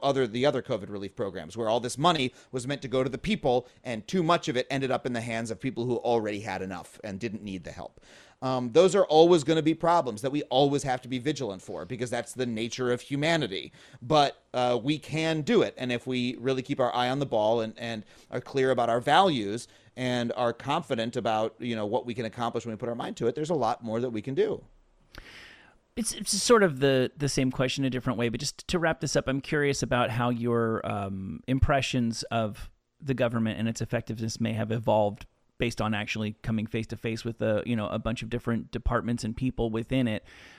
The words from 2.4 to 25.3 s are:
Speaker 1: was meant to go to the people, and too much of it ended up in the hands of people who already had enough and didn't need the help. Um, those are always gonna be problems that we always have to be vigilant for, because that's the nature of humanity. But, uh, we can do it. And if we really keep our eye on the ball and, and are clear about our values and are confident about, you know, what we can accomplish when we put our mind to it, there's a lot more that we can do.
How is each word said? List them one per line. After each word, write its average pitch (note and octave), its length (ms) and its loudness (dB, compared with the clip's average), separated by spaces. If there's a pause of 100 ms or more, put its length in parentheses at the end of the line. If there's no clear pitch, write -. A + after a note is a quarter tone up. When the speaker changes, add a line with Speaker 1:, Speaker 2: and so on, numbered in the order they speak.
Speaker 1:
was B2+ 160 -6
meant C#3+ 160 -6
to C#3 40 -8
go B2+ 160 2
to C3 60 0
the B2+ 80 -6
people, C#3+ 500 0 (160)
and A#2 240 -8
too F#3 140 0
much E3+ 260 2
of C3+ 80 -2
it B2+ 140 0
ended C3+ 220 -2
up B2 160 -2
in B2 60 -4
the A#2 80 -2
hands A2+ 280 -4
of G#2 100 -8
people A#2 260 -4
who A#2+ 120 0
already G#2+ 440 0
had F#2+ 200 -6
enough F#2 420 -10
and G2 160 -8
didn't F#2 240 -6
need F#2+ 200 -8
the D#2+ 80 -12
help. - 280 -14 (440)
Um, B2+ 280 -2
those E3+ 240 8
are G3 100 6
always D#3+ 380 8
gonna D#3+ 180 2
be D#3 140 2
problems D#3+ 480 2
that C3+ 80 -2
we D3 120 -2
always C#3 380 4
have C3 200 -2
to B2 60 -16
be B2 120 -4
vigilant A#2+ 420 -4
for, E2 240 -8
because A#2 240 -6
that's A#2 240 -4
the B2 140 -2
nature A#2+ 440 -2
of B2 100 0
humanity. C#3 720 -2 (300)
But, C#3+ 400 2 (120)
uh, B2 280 2
we C#3+ 160 0
can D#3+ 440 -2
do G#3 200 4
it. G#2 160 0
And B2+ 140 -4
if A#2+ 160 -4
we B2+ 320 -2
really B2+ 240 -2
keep C#3 160 -4
our B2 160 2
eye B2 140 2
on C3+ 100 -2
the C#3+ 60 0
ball A2+ 360 2
and, A2 160 -4
and A2+ 260 -8 (280)
are A#2+ 100 -6
clear C3 300 2
about A#2+ 180 2
our A#2+ 100 4
values B2+ 680 4 (280)
and B2 400 -2
are A#2+ 180 0
confident C3+ 600 -2
about, A2 440 0
you A#2+ 160 -4
know, G#2+ 100 -2
what A2+ 220 -2
we A#2 80 -6
can A#2 100 -4
accomplish A#2 400 -4
when A2+ 80 -6
we G#2 40 -10
put A#2+ 120 -6
our A#2 60 -4
mind C#3+ 220 -8
to A#2 100 0
it, B2 80 0
there's D3+ 160 -4
a - 20 2
lot A#2+ 300 0
more A2+ 160 -2
that B2+ 100 -2
we A2 140 -6
can C3 100 -6
do. G3 300 -2 (1300)